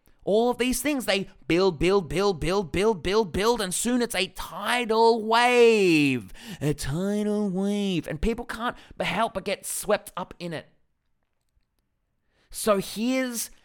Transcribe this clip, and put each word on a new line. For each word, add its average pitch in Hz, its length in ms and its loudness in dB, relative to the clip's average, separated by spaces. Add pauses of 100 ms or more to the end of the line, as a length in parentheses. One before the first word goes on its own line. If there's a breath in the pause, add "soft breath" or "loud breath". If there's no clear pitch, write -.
(240)
All 226 260 2
of 233 80 -4
these 247 220 0
things, 269 260 -2
they 196 220 0 (200 soft breath)
build, 170 320 2
build, 180 280 2
build, 180 300 0
build, 175 320 -2
build, 190 320 0
build, 185 300 0
build, 214 280 0
and 185 140 -4
soon 240 280 0
it's 233 120 -4
a 185 140 -2
tidal 220 1000 0
wave. 214 1080 4 (280 loud breath)
A 147 140 0
tidal 208 760 -2
wave. 196 560 -2
And - 140 -6
people 226 240 -2
can't 226 320 -6 (200 loud breath)
but 180 120 -4
help 208 260 -2
but 190 100 -8
get - 220 -6
swept - 500 -4
up 185 220 -10
in 170 140 -10
it. 143 160 -10 (1800)
So 208 280 0
here's 240 720 -4 (140)